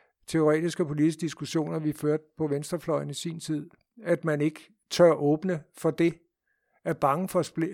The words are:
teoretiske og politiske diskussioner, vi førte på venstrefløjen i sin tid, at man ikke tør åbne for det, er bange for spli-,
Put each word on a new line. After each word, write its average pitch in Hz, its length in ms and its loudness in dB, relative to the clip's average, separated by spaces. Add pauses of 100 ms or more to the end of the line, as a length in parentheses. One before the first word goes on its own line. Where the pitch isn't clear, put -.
(280)
teoretiske 160 560 2
og 151 40 -6
politiske 151 340 0
diskussioner, 160 580 -4
vi 151 140 -2
førte 151 300 -2 (140)
på 156 100 -2
venstrefløjen 143 640 -4
i 143 40 -8
sin 165 260 -8
tid, 151 300 -6 (340)
at 170 220 0
man 151 160 0
ikke 151 280 -2 (200)
tør 175 220 6
åbne 151 520 0 (140)
for 160 140 -2
det, 165 220 2 (720)
er 165 80 -2
bange 151 340 0
for 180 140 0
spli-, 160 320 -4